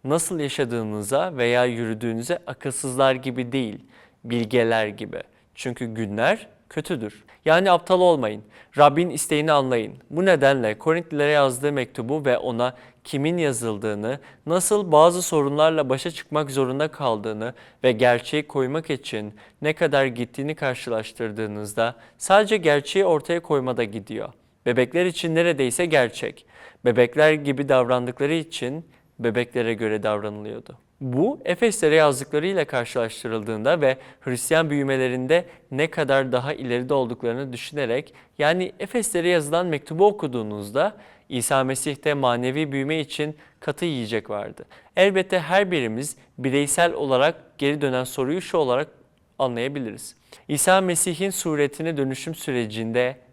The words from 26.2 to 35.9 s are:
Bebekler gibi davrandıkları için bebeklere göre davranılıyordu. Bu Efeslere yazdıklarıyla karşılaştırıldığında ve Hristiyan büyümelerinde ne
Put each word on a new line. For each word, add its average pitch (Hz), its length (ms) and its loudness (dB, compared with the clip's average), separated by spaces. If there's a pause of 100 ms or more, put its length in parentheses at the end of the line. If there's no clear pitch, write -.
Bebekler 123 480 6
gibi 143 360 -2
davrandıkları 127 640 2
için 160 520 -6 (340)
bebeklere 117 540 -2
göre 107 300 -2
davranılıyordu. 107 720 -6 (240)
Bu 143 440 0
Efeslere 175 500 2
yazdıklarıyla 151 680 2
karşılaştırıldığında 113 1160 -2
ve 131 160 4 (240)
Hristiyan 156 480 0
büyümelerinde 135 760 0 (260)
ne 143 200 0